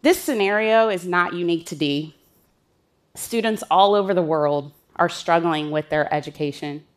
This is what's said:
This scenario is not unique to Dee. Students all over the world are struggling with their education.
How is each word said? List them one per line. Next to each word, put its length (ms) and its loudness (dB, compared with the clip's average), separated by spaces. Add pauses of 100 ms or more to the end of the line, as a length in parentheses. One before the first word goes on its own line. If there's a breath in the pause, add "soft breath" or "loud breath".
This 160 4
scenario 720 2
is 160 -4
not 260 0
unique 360 -2
to 60 -8
Dee. 420 -4 (960)
Students 560 -4
all 240 6
over 180 2
the 80 2
world 520 0 (240)
are 120 2
struggling 640 0
with 180 -4
their 240 0
education. 720 -6 (120)